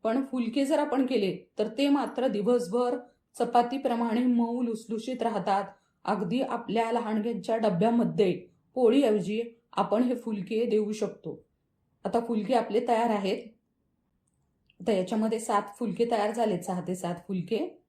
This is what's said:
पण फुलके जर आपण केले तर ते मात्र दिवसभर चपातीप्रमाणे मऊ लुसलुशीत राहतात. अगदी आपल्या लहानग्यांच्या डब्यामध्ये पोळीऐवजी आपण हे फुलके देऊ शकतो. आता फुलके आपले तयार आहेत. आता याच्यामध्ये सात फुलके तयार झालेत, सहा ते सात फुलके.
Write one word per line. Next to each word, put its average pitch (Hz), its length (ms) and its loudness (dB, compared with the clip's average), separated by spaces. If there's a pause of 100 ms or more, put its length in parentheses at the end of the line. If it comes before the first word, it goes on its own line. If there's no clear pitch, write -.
पण 240 200 0
फुलके 254 420 -2
जर 294 120 2
आपण 277 280 0
केले 208 520 -2
तर 214 100 0 (100)
ते 285 100 4
मात्र 262 400 2
दिवसभर 233 680 0 (420)
चपातीप्रमाणे 240 840 2
मऊ 240 380 2
लुसलुशीत 226 600 -4
राहतात. 202 420 0 (400)
अगदी 196 360 0
आपल्या 226 520 -2
लहानग्यांच्या 220 640 -2
डब्यामध्ये 202 920 2 (260)
पोळीऐवजी 220 680 4 (300)
आपण 208 300 2
हे 247 140 0
फुलके 220 480 -4
देऊ 214 280 0
शकतो. - 540 -8 (580)
आता 220 160 0
फुलके 226 340 -2
आपले 226 340 0
तयार 233 220 2
आहेत. 196 360 -2 (1300)
आता 190 120 -2
याच्यामध्ये 214 460 0
सात 208 240 0 (160)
फुलके 233 320 -2
तयार 214 200 0
झालेत, 220 300 0
सहा 180 280 -4
ते 185 60 -2
सात 180 200 -6 (140)
फुलके. 220 600 -4